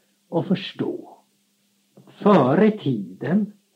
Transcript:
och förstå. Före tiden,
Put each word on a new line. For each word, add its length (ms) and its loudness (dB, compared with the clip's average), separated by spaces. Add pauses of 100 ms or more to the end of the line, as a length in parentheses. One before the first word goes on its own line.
(280)
och 180 -4
förstå. 720 -6 (920)
Före 640 4
tiden, 800 -4 (240)